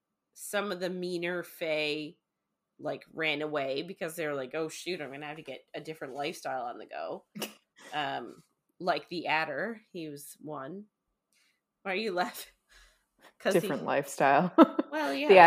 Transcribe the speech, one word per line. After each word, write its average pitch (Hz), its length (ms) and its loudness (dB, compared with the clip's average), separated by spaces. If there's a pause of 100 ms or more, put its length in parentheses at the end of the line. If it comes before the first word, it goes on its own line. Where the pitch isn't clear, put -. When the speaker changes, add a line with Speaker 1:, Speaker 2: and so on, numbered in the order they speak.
(340)
Speaker 1:
some 202 380 -6
of 180 80 -8
the 180 100 -4
meaner 175 540 -4
Fae, 151 680 -4 (680)
like, 147 240 -8 (100)
ran 151 280 -2
away 147 420 -4
because 175 320 -10
they 165 120 -6
were 147 60 -4
like, 131 220 -8
"Oh, 160 140 -4
shoot, 170 320 -10
I'm 135 100 -10
gonna 143 140 -14
have 151 120 -12
to 160 60 -16
get 135 180 -14 (140)
a 151 60 -10
different 147 320 -12
lifestyle 143 500 -6
on 120 140 -10
the 107 100 -16
go." 82 380 -10 (140)
Speaker 2:
<laughs> - 80 -8 (460)
Speaker 1:
Um, 135 500 -6 (360)
like 170 300 -2
the 160 180 -6
Adder, 156 540 -2 (100)
he 165 160 -10
was 143 320 -14
one. 151 440 -10 (960)
Why 196 100 -6
are 180 40 -2
you 214 180 -2
laughing? - 320 -4 (960)
'Cause 196 160 0
he 170 40 6
Speaker 2:
Different 147 260 -4
lifestyle. 139 720 2
<laughs> - 360 6
Speaker 1:
Well, 294 200 -2
Speaker 2:
The 277 80 -2
Speaker 1:
yeah. 269 100 0 (180)